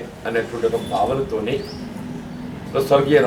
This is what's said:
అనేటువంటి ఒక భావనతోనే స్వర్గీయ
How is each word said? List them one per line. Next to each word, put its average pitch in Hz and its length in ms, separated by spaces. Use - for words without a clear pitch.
అనేటువంటి 117 420
ఒక 110 100
భావనతోనే 117 640
స్వర్గీయ 139 380